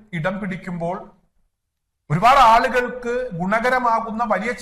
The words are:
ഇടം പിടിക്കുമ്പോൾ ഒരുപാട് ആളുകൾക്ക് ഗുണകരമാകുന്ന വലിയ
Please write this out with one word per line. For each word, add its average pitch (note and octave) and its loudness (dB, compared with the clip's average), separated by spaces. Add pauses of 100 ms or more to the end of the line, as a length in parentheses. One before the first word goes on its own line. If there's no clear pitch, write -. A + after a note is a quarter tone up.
(180)
ഇടം F#3 -4
പിടിക്കുമ്പോൾ F3+ -8 (1120)
ഒരുപാട് A#3 4 (120)
ആളുകൾക്ക് B3 0 (240)
ഗുണകരമാകുന്ന A3+ 0 (100)
വലിയ G3+ -2 (120)